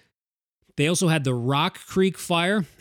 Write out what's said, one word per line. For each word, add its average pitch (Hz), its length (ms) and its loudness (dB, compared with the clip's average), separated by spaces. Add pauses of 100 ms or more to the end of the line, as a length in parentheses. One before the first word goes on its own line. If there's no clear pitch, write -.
(760)
They 147 120 2
also 175 200 0
had 160 160 2
the 127 120 0
Rock 139 500 -2
Creek 190 320 0
Fire 175 480 0 (160)